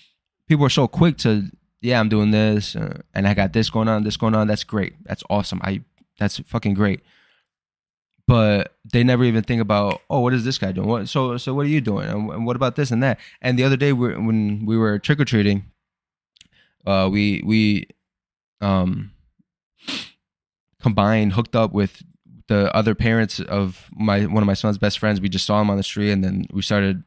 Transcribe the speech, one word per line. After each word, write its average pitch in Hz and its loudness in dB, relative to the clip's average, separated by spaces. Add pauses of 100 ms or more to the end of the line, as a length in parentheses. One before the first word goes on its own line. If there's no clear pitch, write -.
(480)
people 147 4
are 127 4
so 131 2
quick 165 2
to, 104 0 (320)
"Yeah, 120 0
I'm 107 2
doing 107 2
this, 107 2
uh, - -8 (140)
and 98 2
I 101 4
got 98 0
this 113 0
going 110 0
on, 107 0
this 107 -4
going 110 0
on." 107 2
That's 104 -2
great. 101 -6 (120)
That's - -10
awesome. 98 -4
I, 98 -4 (380)
that's 101 -2
fucking 104 -4
great. 101 0 (1300)
But 107 2 (180)
they 120 4
never 123 2
even 113 2
think 117 -2
about, 104 -2 (100)
"Oh, 139 0
what 123 0
is 120 0
this 131 -4
guy 95 -4
doing? 98 -2
What, 110 -2
so, 127 -2
so 131 -6
what 143 -2
are 143 0
you 151 0
doing? 104 -2
And, 107 -4
and 110 -6
what 120 -2
about 123 -2
this 139 -2
and 117 0
that?" 131 0 (240)
And 127 0
the 123 2
other 135 2
day, 143 2
we, 123 0
when 107 -2
we 110 0
were 107 2
trick-or-treating, 104 0 (1200)
uh, 95 2
we, 101 0
we, 107 2 (760)
um, 101 0 (1700)
combined, 107 2
hooked 117 -2
up 110 0
with 101 -2 (460)
the 101 0
other 110 2
parents 113 0
of 95 -6
my, 104 0
one 104 2
of 101 2
my 98 4
son's 101 -2
best 104 -2
friends. 107 0
We 95 -2
just 92 -4
saw 107 2
him 104 2
on 101 0
the 98 -2
street, 104 -2
and 98 2
then 95 -2
we 98 -6
started, 98 0